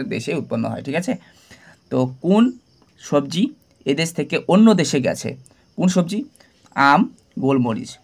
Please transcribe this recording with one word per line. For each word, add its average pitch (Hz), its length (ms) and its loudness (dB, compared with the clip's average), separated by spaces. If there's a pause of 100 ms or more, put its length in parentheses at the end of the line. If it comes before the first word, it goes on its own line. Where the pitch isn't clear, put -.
দেশে 117 260 -6
উৎপন্ন 117 340 -6
হয়, 113 120 -8
ঠিক 135 140 -8
আছে? 180 180 -4 (800)
তো 131 60 -2 (240)
কোন 202 220 4 (580)
সবজি 147 420 -2 (420)
এদেশ 151 280 -2
থেকে 160 220 -4 (120)
অন্য 202 260 6
দেশে 160 260 0
গেছে? 98 300 -4 (480)
কোন 175 120 0
সবজি? 180 300 -2 (560)
আম, 143 260 4 (380)
গোলমরিচ। 123 520 -2 (120)